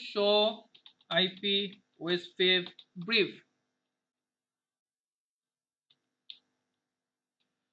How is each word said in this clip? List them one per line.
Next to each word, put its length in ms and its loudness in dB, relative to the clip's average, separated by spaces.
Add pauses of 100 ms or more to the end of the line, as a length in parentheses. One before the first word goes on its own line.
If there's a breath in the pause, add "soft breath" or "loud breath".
(120)
show 300 2 (760)
আইপি 400 0 (460)
ওএসপিএফ 600 0 (420)
brief, 260 2 (4000)